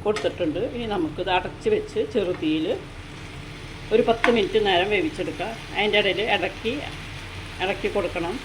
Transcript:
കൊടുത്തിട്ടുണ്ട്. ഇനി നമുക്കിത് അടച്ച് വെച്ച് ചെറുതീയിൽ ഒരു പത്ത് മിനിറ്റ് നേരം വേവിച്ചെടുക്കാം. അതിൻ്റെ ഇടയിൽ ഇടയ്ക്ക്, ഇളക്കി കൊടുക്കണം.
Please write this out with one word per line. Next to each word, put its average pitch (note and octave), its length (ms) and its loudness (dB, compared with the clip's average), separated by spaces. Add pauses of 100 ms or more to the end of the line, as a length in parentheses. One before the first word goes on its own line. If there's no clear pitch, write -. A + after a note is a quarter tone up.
കൊടുത്തിട്ടുണ്ട്. F3+ 580 0 (140)
ഇനി A#3+ 180 -4
നമുക്കിത് F3+ 440 0
അടച്ച് F#3+ 380 0
വെച്ച് - 280 0 (100)
ചെറുതീയിൽ E3 540 2 (1300)
ഒരു A3+ 140 8
പത്ത് A3+ 280 4
മിനിറ്റ് G#3+ 320 4
നേരം F#3 260 4
വേവിച്ചെടുക്കാം. F3 560 -2 (260)
അതിൻ്റെ G#3 260 4
ഇടയിൽ F#3+ 180 2 (160)
ഇടയ്ക്ക്, A3+ 380 -2 (880)
ഇളക്കി G3 320 0
കൊടുക്കണം. F3 460 -2